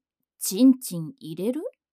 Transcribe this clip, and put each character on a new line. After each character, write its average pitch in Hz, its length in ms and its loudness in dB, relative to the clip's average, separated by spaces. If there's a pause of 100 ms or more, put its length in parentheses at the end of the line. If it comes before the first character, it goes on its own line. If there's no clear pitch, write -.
(400)
チ 196 240 0
ン 262 160 8
チ 175 200 -8
ン 151 200 -10
入 165 240 -10
れ 220 80 -2
る？ 302 120 -6 (300)